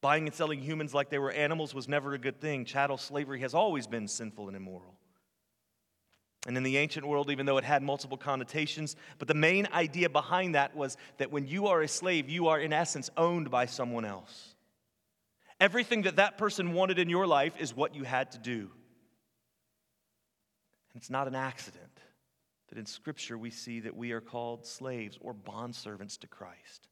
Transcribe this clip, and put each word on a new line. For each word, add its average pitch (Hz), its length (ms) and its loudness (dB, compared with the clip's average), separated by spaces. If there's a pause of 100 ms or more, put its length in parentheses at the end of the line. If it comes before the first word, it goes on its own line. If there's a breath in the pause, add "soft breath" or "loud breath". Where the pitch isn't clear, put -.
Buying 151 260 4
and 147 80 -6
selling 156 260 0
humans 151 340 -4
like 143 160 2
they 143 100 0
were 139 100 0
animals 151 440 0
was 127 120 -6
never 139 280 0
a 139 40 -4
good 127 220 -4
thing. 143 240 -2
Chattel 139 340 0
slavery 139 420 -6
has 127 140 -4
always 160 320 4
been 110 220 -4
sinful 104 400 -8
and 98 80 -10
immoral. 92 420 -14 (1500)
And 123 100 -4
in 127 60 0
the 131 160 2
ancient 151 280 -2
world, 143 240 2
even 139 160 -2
though 135 120 4
it 123 60 0
had 139 180 2
multiple 139 340 -4
connotations, 143 800 -4 (220 loud breath)
but - 100 -8
the 156 60 6
main 180 380 4
idea 165 360 2
behind 165 480 2
that 139 180 4
was 139 220 -4 (220 loud breath)
that 131 120 -2
when 143 160 -2
you 190 220 0
are 175 140 6
a 151 60 0
slave, 165 400 0
you 165 200 2
are 156 100 6
in 151 140 0
essence 151 440 0
owned 170 340 2
by 123 160 4
someone 120 380 -2
else. - 500 -10 (1040 soft breath)
Everything 214 440 4
that 185 140 2
that 196 200 6
person 196 380 0
wanted 185 240 4
in 180 100 2
your 180 180 4
life 156 320 4
is 131 160 -4
what 135 200 -2
you 143 100 -6
had 131 280 -2
to 123 60 -18
do. 113 320 -6 (2250)
And - 40 -20
it's 117 120 -18
not 135 180 -2
an 127 80 -6
accident 127 680 -8 (680)
that - 80 -16
in 113 80 -10
Scripture - 540 -10
we 117 120 -8
see 117 300 -10
that 110 160 -10
we 117 160 -6
are 113 80 -4
called 120 460 -8
slaves 123 560 -8
or 123 100 -10
bondservants 104 880 -12
to - 80 -18
Christ. - 640 -20